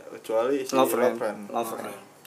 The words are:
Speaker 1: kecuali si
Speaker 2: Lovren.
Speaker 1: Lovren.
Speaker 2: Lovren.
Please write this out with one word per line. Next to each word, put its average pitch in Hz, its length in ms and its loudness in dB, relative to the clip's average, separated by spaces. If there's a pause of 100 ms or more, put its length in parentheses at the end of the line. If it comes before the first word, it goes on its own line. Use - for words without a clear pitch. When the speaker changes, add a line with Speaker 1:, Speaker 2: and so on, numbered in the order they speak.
Speaker 1:
kecuali 120 540 0
si - 80 -6
Speaker 2:
Lovren. 120 420 4
Speaker 1:
Lovren. 113 240 -4 (100)
Speaker 2:
Lovren. - 480 -4 (320)